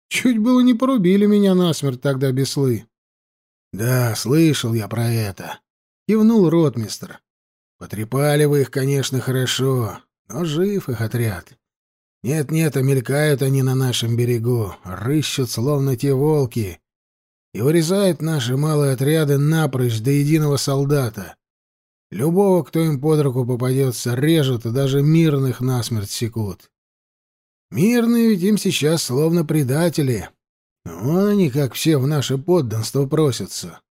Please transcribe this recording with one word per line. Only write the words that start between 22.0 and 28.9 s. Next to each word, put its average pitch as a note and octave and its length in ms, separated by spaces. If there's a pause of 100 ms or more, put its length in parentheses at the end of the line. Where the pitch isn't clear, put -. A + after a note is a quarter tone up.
Любого, E3+ 540
кто - 160
им D#3 200
под D3+ 200
руку C3 260
попадётся, B2+ 680
режут C#3 500
и A2+ 40
даже C3+ 300
мирных C#3+ 600
насмерть A#2+ 500
секут. G#2+ 640 (960)
Мирные A#3 600
ведь F3+ 120
им G3+ 160
сейчас D#3 460